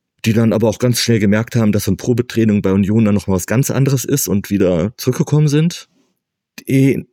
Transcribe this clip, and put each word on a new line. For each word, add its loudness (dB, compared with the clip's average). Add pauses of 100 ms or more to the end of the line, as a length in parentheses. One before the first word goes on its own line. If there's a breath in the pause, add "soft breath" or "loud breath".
(240 soft breath)
die 2
dann 2
aber 0
auch -2
ganz 0
schnell 0
gemerkt 0
haben, 2
dass 0
so 0
ein -4
Probetraining 0
bei 0
Union 2
dann 2
noch -4
mal 0
was -2
ganz 0
anderes 0
ist -2
und -2
wieder 0
zurückgekommen 0
sind. -2 (800)
Die, 2